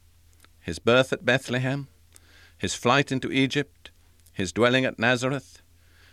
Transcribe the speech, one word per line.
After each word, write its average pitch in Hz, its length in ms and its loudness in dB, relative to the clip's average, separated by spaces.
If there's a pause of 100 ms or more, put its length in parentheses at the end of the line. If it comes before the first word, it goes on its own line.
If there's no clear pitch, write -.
(600)
his 80 180 -8
birth 127 360 2
at - 100 -10
Bethlehem, 131 640 -2 (680)
his - 160 -4
flight 135 360 2
into 131 220 -4
Egypt, 135 580 -2 (400)
his 92 220 -4
dwelling 123 320 2
at 120 140 -4
Nazareth, 127 640 -2 (500)